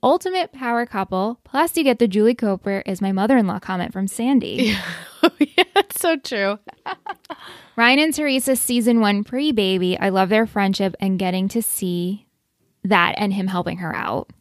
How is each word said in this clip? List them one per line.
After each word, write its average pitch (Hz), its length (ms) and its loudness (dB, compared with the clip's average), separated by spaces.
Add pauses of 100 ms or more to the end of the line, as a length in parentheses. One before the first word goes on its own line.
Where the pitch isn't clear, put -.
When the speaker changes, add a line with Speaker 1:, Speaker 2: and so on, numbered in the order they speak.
Speaker 1:
ultimate 359 500 0
power 240 320 -4
couple. 196 600 -4
Plus, 320 340 -2
you 311 60 0
get 247 140 4
the 240 100 4
Julie 214 260 4
Cooper 196 500 -2
is 190 160 -6
my 196 120 0
mother-in-law 208 480 2
comment 180 320 -6
from 190 140 -4
Sandy. 226 680 0
Speaker 2:
<laughs> 185 100 -10 (360)
Yeah. - 80 4 (260)
Yeah, 349 80 4 (100)
that's - 260 0
so 330 160 2
true. 208 420 -4 (260)
<laughs> - 920 -14
Speaker 1:
Ryan 247 240 4
and 311 140 2
Teresa, 269 420 0
season 240 420 2
one 202 240 2
pre-baby. 202 760 0
I 196 120 -2
love 190 220 2
their 220 180 4
friendship 196 500 0
and 190 180 0
getting 185 340 -2
to 233 120 -2
see 180 640 -4 (560)
that 180 360 2
and 202 140 0
him 196 140 -2
helping 175 320 -4
her 175 160 -6
out. - 360 -6 (100)